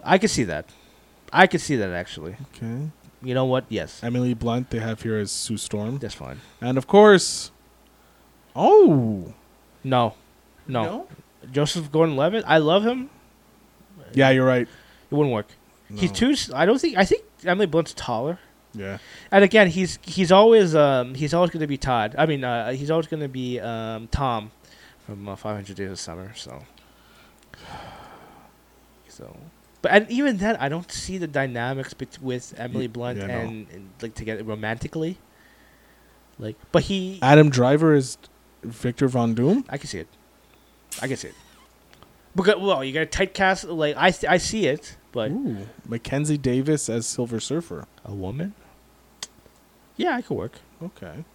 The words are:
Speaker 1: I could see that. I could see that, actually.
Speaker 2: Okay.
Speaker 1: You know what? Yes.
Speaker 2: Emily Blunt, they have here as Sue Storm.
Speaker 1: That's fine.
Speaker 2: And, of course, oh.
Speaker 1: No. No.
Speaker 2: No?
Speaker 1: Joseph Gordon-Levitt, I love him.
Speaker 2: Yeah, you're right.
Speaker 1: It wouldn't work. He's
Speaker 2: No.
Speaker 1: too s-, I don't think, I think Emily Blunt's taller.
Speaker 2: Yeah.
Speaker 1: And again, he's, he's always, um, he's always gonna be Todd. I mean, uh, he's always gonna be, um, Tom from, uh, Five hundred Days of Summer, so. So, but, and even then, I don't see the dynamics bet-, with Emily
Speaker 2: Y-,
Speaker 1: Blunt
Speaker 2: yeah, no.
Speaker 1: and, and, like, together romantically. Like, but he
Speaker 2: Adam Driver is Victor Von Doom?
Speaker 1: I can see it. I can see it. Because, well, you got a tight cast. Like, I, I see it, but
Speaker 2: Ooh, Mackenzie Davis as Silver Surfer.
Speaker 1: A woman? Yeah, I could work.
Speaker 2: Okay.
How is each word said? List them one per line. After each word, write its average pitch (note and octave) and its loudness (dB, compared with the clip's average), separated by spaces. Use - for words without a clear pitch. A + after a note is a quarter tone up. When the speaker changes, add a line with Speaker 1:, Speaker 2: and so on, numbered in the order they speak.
Speaker 1:
I E3+ 4
could F#3+ 2
see - -2
that. D#2+ -6
I F3+ 8
could E3+ -2
see - -4
that, G2+ -2
actually. F2 -10
Speaker 2:
Okay. A#2+ -8
Speaker 1:
You B2+ -6
know C3 0
what? B2+ 0
Yes. F2+ -8
Speaker 2:
Emily B2 -2
Blunt, A#2 -4
they A#2+ -4
have A2 -6
here A2+ -4
as G2+ -4
Sue - -6
Storm. A2 -8
Speaker 1:
That's A#2+ -12
fine. C2 -16
Speaker 2:
And, B2+ -2
of B2+ -4
course, G3+ 6
oh. C#3+ 6
Speaker 1:
No. B2 2
No. B2 -2
Speaker 2:
No? A3+ -8
Speaker 1:
Joseph D3 -2
Gordon-Levitt, D#3+ 0
I D#3+ 6
love E3 4
him. B3+ -2
Speaker 2:
Yeah, C3+ 6
you're C3 4
right. B2+ 4
Speaker 1:
It - -14
wouldn't C#3+ 0
work. G#2 -6
He's C3 -2
Speaker 2:
No. G2 -10
Speaker 1:
too B3 2
s-, - -2
I C#3 0
don't A#3+ 4
think, D4 -2
I F#3+ 4
think - 0
Emily F3+ 2
Blunt's D#3+ 0
taller. C3 -6
Speaker 2:
Yeah. G2 -10
Speaker 1:
And G3 8
again, G3+ 6
he's, F3 -4
he's F3 -2
always, G3+ 8
um, C3+ 2
he's C#3+ -4
always E3+ 2
gonna D#3 -6
be C#3+ -4
Todd. A2+ -2
I D3+ 2
mean, C#3+ -2
uh, A#2+ -4
he's C#3+ -6
always D#3+ 0
gonna D3+ -8
be, B2+ -6
um, A2+ -8
Tom A#2 -4
from, G2+ -12
uh, G2 -10
Five G#2+ -8
hundred G2 -12
Days G2 -8
of F2+ -14
Summer, F#2 -14
so. - -18
So, - -20
but, - -2
and G#3 4
even B3+ 0
then, G#3 -2
I C3+ -4
don't E3 -8
see - -10
the F3 -6
dynamics C3+ -6
bet-, - -16
with B2+ -8
Emily B2+ -6
Speaker 2:
Y-, A2+ -12
Speaker 1:
Blunt A#2+ -8
Speaker 2:
yeah, G2 -8
no. B2 -6
Speaker 1:
and, A2+ -10
and, G2 -20
like, A2+ -10
together A2 -8
romantically. A#2 -6
Like, G#2+ -12
but D#3+ 4
he F#3+ -6
Speaker 2:
Adam D3+ 10
Driver C#3+ 4
is C3 0
Victor B2 -4
Von A#2 0
Doom? D#3+ 2
Speaker 1:
I D3 -10
can - -16
see G2 -10
it. D#2+ -14
I C3 -6
can C3 -6
see - -12
it. - -20
Because, F#3 4
well, F#3 0
you C3+ -6
got D3+ -2
a D#3+ -2
tight F#3+ -2
cast. F#3+ 0
Like, D#3 -2
I, E3+ 4
I E3 4
see G3 -2
it, - -4
but A#2 -4
Speaker 2:
Ooh, D3 -6
Mackenzie C#3 -4
Davis C3+ -2
as A2+ -4
Silver A#2 -6
Surfer. C3+ -6
Speaker 1:
A G2 -14
woman? G#2+ -8
Yeah, E4 -2
I B3 -6
could - -8
work. G2+ -10
Speaker 2:
Okay. B2+ -14